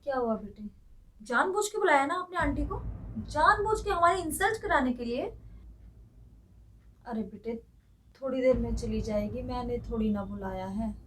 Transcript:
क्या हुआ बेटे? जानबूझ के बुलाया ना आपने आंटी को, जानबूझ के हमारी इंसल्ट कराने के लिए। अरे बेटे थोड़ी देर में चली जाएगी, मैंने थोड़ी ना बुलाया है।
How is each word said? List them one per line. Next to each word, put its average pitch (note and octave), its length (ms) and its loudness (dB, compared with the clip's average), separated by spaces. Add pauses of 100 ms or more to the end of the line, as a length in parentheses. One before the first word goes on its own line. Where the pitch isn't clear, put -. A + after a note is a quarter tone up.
क्या C#4 120 -2
हुआ A#3+ 200 2
बेटे? G#3 280 -10 (580)
जानबूझ F#4+ 460 2
के - 100 -6
बुलाया D4+ 280 4
ना D4+ 100 0
आपने F4 220 -6
आंटी D4 280 0
को, - 160 -6 (480)
जानबूझ G#4 540 4
के G4+ 60 -6
हमारी F4+ 320 6
इंसल्ट F#4 400 0
कराने C#4+ 320 2
के A#3+ 120 -4
लिए। A#3+ 180 -2 (1800)
अरे A3+ 180 -4
बेटे A3 320 -8 (680)
थोड़ी C4 200 -2
देर B3+ 160 6
में A#3 180 -2
चली A3 260 -2
जाएगी, G#3 400 -2
मैंने B3 360 -4 (140)
थोड़ी A3 200 0
ना G3+ 120 0
बुलाया F#3+ 440 -6
है। G#3 260 -4 (140)